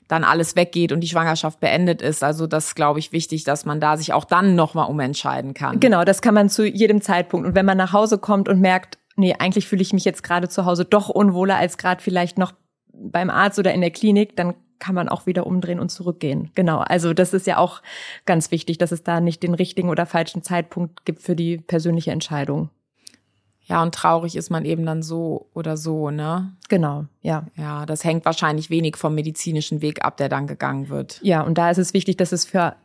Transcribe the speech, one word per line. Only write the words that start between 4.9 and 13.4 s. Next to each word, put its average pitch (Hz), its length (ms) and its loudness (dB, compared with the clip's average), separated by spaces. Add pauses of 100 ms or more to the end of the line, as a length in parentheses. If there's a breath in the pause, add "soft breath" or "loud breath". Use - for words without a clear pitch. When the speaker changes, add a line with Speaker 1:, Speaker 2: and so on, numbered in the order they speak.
Speaker 1:
kann. 131 260 -4
Speaker 2:
Genau, 180 240 6
das 190 180 4
kann 220 120 4
man 202 160 6
zu 214 180 2
jedem 208 340 2
Zeitpunkt. 175 460 0
Und 170 80 -2
wenn 190 100 4
man 190 120 4
nach 185 160 0
Hause 214 240 4
kommt 196 320 0
und 190 100 4
merkt, 185 380 2 (180)
"Nee, 185 220 4
eigentlich 190 300 0
fühle 190 140 0
ich 190 120 0
mich 190 120 0
jetzt 180 180 -2
gerade 175 260 -2
zu 185 160 -4
Hause 175 200 0
doch 208 240 2
unwohler 190 480 2
als - 200 -2
gerade 180 240 -2
vielleicht 180 360 -2
noch 185 160 0 (400)
beim - 360 -4
Arzt 202 300 2